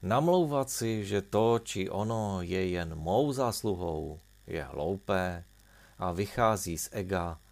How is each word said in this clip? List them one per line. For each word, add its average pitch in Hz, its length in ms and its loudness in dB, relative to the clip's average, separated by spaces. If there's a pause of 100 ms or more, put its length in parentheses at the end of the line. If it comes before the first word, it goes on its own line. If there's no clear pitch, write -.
Namlouvat 143 680 2
si, 113 360 -2
že 101 160 0
to 113 360 4
či 98 320 -4
ono 104 520 -2
je 92 260 0
jen 85 260 -2
mou 101 380 2
zásluhou, 90 880 -2 (260)
je 80 160 -6
hloupé 87 840 -2 (540)
a 90 140 -2
vychází 101 680 2
z - 140 -8
ega 90 460 -2 (140)